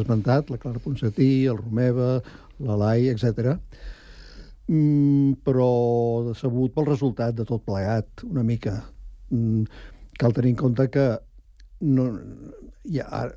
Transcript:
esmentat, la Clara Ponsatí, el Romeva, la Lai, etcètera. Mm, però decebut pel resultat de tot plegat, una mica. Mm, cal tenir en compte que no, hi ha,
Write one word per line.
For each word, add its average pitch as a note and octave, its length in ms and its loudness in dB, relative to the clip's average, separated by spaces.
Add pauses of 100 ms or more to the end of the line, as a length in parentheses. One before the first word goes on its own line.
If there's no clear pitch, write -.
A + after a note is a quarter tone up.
esmentat, A#2+ 500 2
la A#2 80 -8
Clara A#2+ 220 -6
Ponsatí, C3 680 2
el A2+ 80 -2
Romeva, B2 600 0 (400)
la A2 180 -2
Lai, A2+ 320 2
etcètera. A#2+ 480 0 (1080)
Mm, C#3+ 800 4
però B2+ 240 4 (600)
decebut B2 440 -2
pel D3+ 160 0
resultat A#2+ 480 0
de A2+ 80 -4
tot A2+ 200 -4
plegat, G#2 600 -2
una D3+ 180 -2
mica. A2+ 360 -2 (500)
Mm, A2+ 360 0 (540)
cal A#2 140 4
tenir B2 200 2
en A2+ 80 -2
compte C3 280 2
que C#3 180 2 (720)
no, C3 240 2 (800)
hi D#3+ 160 -4
ha, - 240 -6 (120)